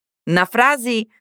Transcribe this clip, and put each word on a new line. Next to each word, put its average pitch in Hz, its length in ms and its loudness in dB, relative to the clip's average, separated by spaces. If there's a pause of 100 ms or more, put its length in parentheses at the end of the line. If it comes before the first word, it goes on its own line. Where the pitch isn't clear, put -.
(300)
Na 180 140 2
frase 240 600 0 (140)